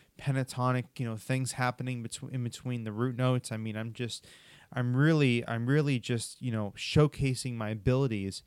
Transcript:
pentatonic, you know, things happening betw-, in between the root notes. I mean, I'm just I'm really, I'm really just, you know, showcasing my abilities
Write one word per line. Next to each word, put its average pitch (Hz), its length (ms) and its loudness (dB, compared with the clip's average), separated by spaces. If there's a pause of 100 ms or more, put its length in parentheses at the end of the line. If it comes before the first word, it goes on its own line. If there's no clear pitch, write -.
(220)
pentatonic, 127 640 0 (120)
you 123 100 -4
know, 113 80 -4
things 131 380 -2
happening 123 500 -4
betw-, 131 280 -10
in 127 120 -4
between 120 400 -4
the 110 80 -6
root 120 260 -2
notes. 127 340 0
I 113 60 -4
mean, 110 180 -6
I'm 110 180 -6
just - 340 -8 (480)
I'm 123 200 0
really, 135 520 6
I'm 117 200 -2
really 139 320 2
just, - 420 -4
you 123 100 -4
know, 107 260 -2
showcasing 135 800 2
my 110 140 -4
abilities 110 760 0